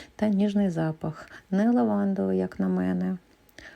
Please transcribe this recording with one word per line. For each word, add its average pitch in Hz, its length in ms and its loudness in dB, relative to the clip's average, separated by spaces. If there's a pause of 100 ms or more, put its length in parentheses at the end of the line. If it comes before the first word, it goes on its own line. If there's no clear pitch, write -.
(160)
та 214 120 -2
ніжний 202 420 2
запах. 160 600 -4 (220)
Не 208 200 4
лавандовий, 202 680 2
як 185 220 -2
на 190 80 0
мене, 185 500 0 (580)